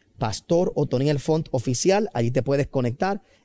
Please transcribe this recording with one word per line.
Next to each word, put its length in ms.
Pastor 560
Otoniel 460
Font 320
Oficial, 640
allí 180
te 100
puedes 240
conectar 560